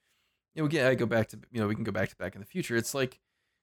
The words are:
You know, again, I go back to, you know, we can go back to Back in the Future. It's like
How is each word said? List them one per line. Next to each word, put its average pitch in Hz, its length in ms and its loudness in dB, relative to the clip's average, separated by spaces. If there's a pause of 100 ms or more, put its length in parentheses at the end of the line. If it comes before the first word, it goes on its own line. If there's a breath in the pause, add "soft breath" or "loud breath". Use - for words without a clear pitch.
(540)
You 160 80 -2
know, 151 40 2
again, 143 200 2
I 131 80 6
go 117 120 2
back 113 220 2
to, 110 120 -18 (100)
you 120 100 -4
know, 104 80 2
we 107 60 0
can 113 100 -4
go 110 80 -4
back 98 180 -2
to - 60 -20
Back 92 180 -8
in 98 60 -16
the 101 60 -16
Future. 143 300 -4
It's 113 180 -2
like 131 260 -2 (420)